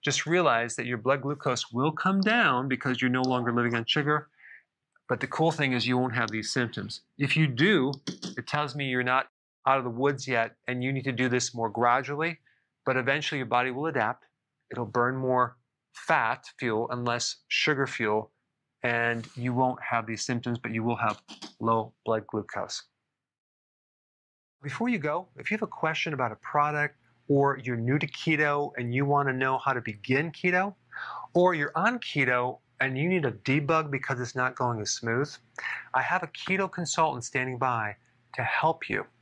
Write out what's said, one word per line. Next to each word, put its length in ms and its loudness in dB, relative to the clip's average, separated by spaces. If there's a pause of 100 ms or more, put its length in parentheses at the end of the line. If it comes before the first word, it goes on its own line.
just 240 0
realize 520 2
that 80 -4
your 120 -2
blood 240 2
glucose 520 -2
will 180 2
come 300 2
down 480 2
because 320 0
you're 100 2
no 120 2
longer 300 0
living 220 2
on 100 0
sugar. 440 0 (800)
But 100 0
the 80 -4
cool 240 2
thing 220 0
is 120 0
you 120 2
won't 180 0
have 160 -2
these 220 -6
symptoms. 480 -4 (160)
If 180 0
you 100 4
do, 460 4 (460)
it 100 -12
tells 260 -4
me 120 -4
you're 180 0
not 240 2 (400)
out 120 4
of 40 -4
the 60 -4
woods 400 0
yet, 260 0 (140)
and 120 -2
you 120 0
need 100 -2
to 80 -2
do 160 0
this 260 0
more 160 -2
gradually, 680 0 (460)
but 100 2
eventually 440 0
your 80 -4
body 220 2
will 180 -4
adapt. 400 -2 (440)
It'll 140 -4
burn 320 2
more 400 2 (340)
fat 540 0 (120)
fuel 320 -2
and 160 -4
less 300 -2 (140)
sugar 360 2
fuel, 460 0 (520)
and 520 0
you 180 -2
won't 300 2
have 240 -2
these 180 -6
symptoms, 320 -2
but 160 -8
you 80 -2
will 140 0
have 260 -2 (380)
low 320 0 (140)
blood 200 -2
glucose. 580 -6 (1800)
Before 240 -4
you 100 0
go, 380 -2
if 160 -6
you 40 0
have 60 -4
a 60 -4
question 460 -2
about 180 0
a 60 -10
product, 580 0 (320)
or 340 4
you're 140 -2
new 240 2
to 80 -2
keto 680 0
and 160 -4
you 120 2
want 220 4
to 60 0
know 240 0
how 160 0
to 80 -2
begin 500 -2
keto, 420 0 (600)
or 200 6
you're 220 0
on 240 2
keto 600 0 (200)
and 180 0
you 100 0
need 180 2
a 60 2
debug 600 0
because 280 -4
it's 160 -6
not 200 0
going 260 0
as 100 -4
smooth, 400 -2 (640)
I 80 2
have 220 0
a 40 -10
keto 420 -2
consultant 540 -2
standing 340 -4
by 380 0 (380)
to 80 -6
help 480 0
you. 160 -2 (160)